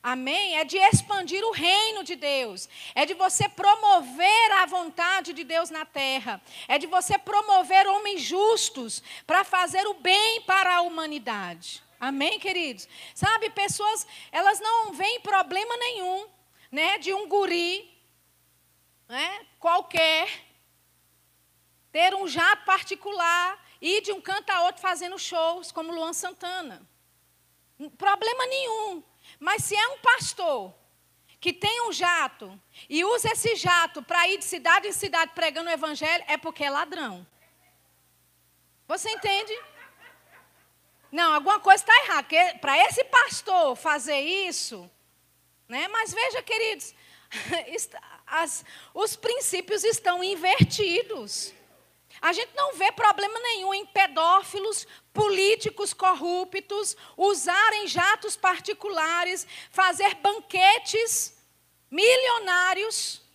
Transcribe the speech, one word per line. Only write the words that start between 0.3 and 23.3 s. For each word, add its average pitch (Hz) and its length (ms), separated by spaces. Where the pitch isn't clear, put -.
É 311 60
de 311 140
expandir 381 640
o 453 80
reino 392 520
de 320 120
Deus. 262 540
É 285 120
de 339 100
você 370 340
promover 403 1000
a 370 160
vontade 349 680
de 311 100
Deus 330 280
na 311 120
terra. 262 560
É 269 100
de 302 80
você 359 320
promover 392 720
homens 403 340
justos 359 800
pra 359 180
fazer 370 440
o 392 80
bem 415 460
para 370 340
a 349 60
humanidade. 240 1000
Amém, 277 380
queridos? 339 500
Sabe, 440 340
pessoas, 415 560
elas 392 280
não 440 340
veem 403 280
problema 392 560
nenhum, 415 500
né, 330 280
de 381 120
um 392 160
guri, 359 640
né, 339 380
qualquer 339 680
ter 359 220
um 392 140
jato 339 380
particular, 370 920